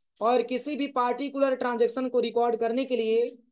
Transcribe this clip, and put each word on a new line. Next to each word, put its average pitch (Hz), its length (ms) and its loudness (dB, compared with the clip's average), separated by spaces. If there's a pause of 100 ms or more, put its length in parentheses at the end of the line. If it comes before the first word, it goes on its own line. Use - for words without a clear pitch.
(200)
और 240 220 2
किसी 254 340 -4
भी 277 100 -2
particular 262 680 0
transaction 247 540 0
को 247 120 0
record 233 360 2
करने 226 280 0
के 254 120 -2
लिए 226 420 0 (140)